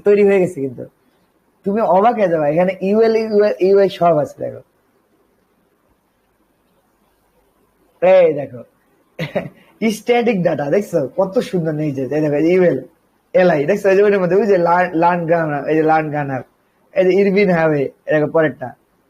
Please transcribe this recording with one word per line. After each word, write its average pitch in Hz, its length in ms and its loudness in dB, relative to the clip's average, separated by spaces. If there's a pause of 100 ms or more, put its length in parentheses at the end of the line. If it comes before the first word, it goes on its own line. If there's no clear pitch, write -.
তৈরি 208 220 4
হয়ে 196 140 2
গেছে। 175 220 -4
কিন্তু 123 200 -10 (800)
তুমি 196 160 -2 (160)
অবাক 220 240 2
হয়ে 185 120 0
যাবে, 156 200 -2
এখানে 185 200 0 (160)
ইউএল, 220 340 2
ইউআই, 208 300 0 (140)
ইউআই 196 220 4 (100)
সব 170 240 2
আছে। - 220 -8
দেখো, 117 180 -10 (3500)
এই 180 260 6 (100)
দেখো 123 220 -12 (1400)
স্ট্যাটিক 240 380 0 (100)
ডেটা, 147 280 -2
দেখছো 202 240 -2 (200)
কত 190 160 -2 (160)
সুন্দর 160 300 -4
নিজে। 139 220 -4 (140)
এই 156 80 -2
দেখো 147 140 -2 (140)
ইউএল, 175 260 2 (640)
এলআই, 170 200 2 (100)
দেখছো 202 220 -2
এই 190 40 4
যে 202 100 4
ওইটার 202 160 2
মধ্যে, 180 180 0
ওই 233 120 0
যে 190 40 2 (120)
লার্ন, 180 200 2 (140)
লার্ন 175 260 2
গ্রামার, 156 420 -2
এই 156 80 2
যে 156 120 2
লার্ন 156 220 2
গ্রামার, 139 300 -6 (560)
এই 185 80 2
যে 185 140 2
ইরভিন 196 360 2
হাওয়ে, 156 260 0 (260)
এই - 60 -2
দেখো 151 200 0
পরেরটা, 156 340 -2 (420)